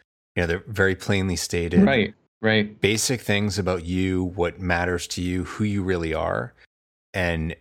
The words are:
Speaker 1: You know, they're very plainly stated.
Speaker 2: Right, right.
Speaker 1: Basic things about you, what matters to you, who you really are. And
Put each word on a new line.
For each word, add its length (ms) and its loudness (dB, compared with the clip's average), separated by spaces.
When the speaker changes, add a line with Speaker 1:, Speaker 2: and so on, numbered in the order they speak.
Speaker 1:
You 60 2
know, 40 0
they're 200 -2
very 280 2
plainly 420 0
stated. 460 2
Speaker 2:
Right, 320 4
right. 400 0
Speaker 1:
Basic 400 0
things 380 0
about 260 0
you, 400 0
what 360 -2
matters 480 0
to 140 -6
you, 220 -2
who 200 -4
you 180 -2
really 320 0
are. 400 -4
And 460 -2